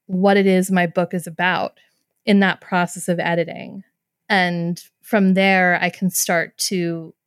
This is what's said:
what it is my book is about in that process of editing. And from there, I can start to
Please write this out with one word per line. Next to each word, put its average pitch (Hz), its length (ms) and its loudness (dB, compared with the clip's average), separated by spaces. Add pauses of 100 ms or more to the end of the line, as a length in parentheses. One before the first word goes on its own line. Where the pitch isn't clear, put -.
what 196 300 2
it 196 100 4
is 185 240 2
my 180 160 2
book 175 260 -2
is 175 140 -6
about 175 520 -4 (460)
in 202 160 4
that 190 200 2
process 175 480 -4
of 175 120 0
editing. 170 640 -6 (440)
And 175 540 -2 (200)
from 190 320 2
there, 185 460 2
I 175 100 -2
can 180 200 -4
start 170 480 -2
to 170 560 -4 (120)